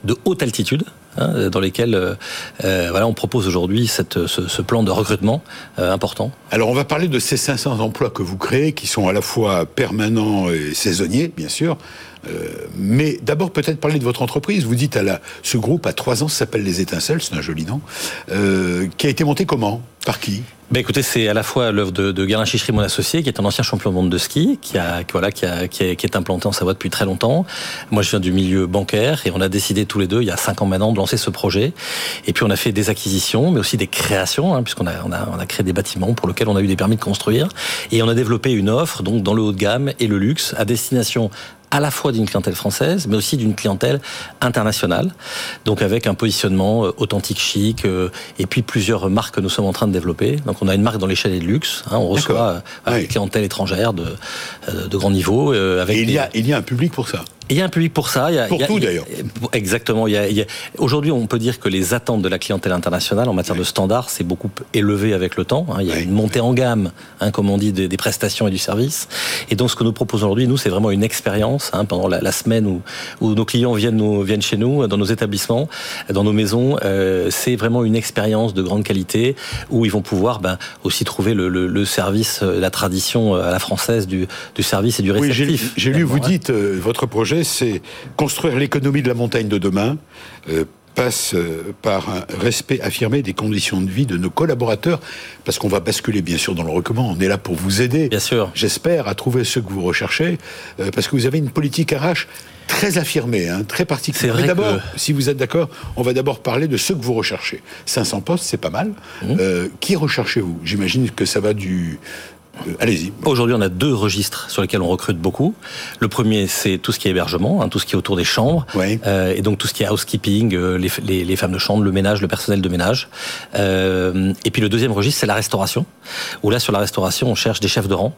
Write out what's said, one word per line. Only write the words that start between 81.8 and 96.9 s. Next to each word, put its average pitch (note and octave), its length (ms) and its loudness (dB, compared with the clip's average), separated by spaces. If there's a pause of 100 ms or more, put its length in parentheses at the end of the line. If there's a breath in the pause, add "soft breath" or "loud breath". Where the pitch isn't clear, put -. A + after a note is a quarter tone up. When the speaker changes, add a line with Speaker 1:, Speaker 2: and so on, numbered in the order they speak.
Speaker 1:
service, G2+ 580 0
euh, F#2 160 2
la F#2 120 0
tradition, G2 640 0
euh, F2+ 120 0
à F2 40 2
la F#2 80 0
française G#2+ 460 0
du, F#2 220 -2 (260 loud breath)
du G2+ 100 -2
service G#2+ 360 0
et G2 40 2
du F#2+ 100 2
Speaker 2:
Oui, C#3 180 2
j'ai, B2+ 140 2
Speaker 1:
réceptif, C3+ 320 0
Speaker 2:
j'ai B2 160 0
lu, E3 100 4
vous C3 120 2
Speaker 1:
finalement, C3+ 120 2
hein. - 20 2
Speaker 2:
dites, F3+ 200 0
euh, G2+ 320 2
votre A#2 240 0
projet, A2 380 2
c'est A2+ 400 0 (320 loud breath)
construire D3 400 0
l'économie C#3 480 0
de B2 40 2
la B2 60 2
montagne A#2 340 0
de G2+ 120 2
demain, G2+ 380 0 (520 loud breath)
euh, D#2+ 160 0 (300)
passe, B2 400 0
euh, E2+ 360 -2 (120)
par G2 260 0
un F#2 160 -4 (140)
respect A#2+ 420 0
affirmé A2 400 0
des G2+ 120 -4
conditions G#2 460 0
de F#2+ 120 0
vie B2 160 2
de F#2 100 -2
nos F2+ 140 0
collaborateurs, B2+ 680 0 (460 loud breath)
parce - 140 -4
qu'on - 80 -2
va F#2+ 120 2
basculer, G#2 440 -2
bien D#2+ 160 -2
sûr, F#2+ 160 -2
dans E2 80 -2
le D#2+ 80 -2
recrutement. A2 440 0